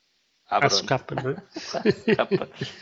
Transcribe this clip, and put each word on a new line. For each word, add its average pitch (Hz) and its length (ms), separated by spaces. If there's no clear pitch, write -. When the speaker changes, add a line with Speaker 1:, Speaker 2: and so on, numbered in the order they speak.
Speaker 1:
Ah, 104 100
Speaker 2:
À - 20
Speaker 1:
pronto. - 160
Speaker 2:
socapa, 131 400
não 127 160
é? - 20
Speaker 1:
<laughs> - 840
À - 100
socapa. - 220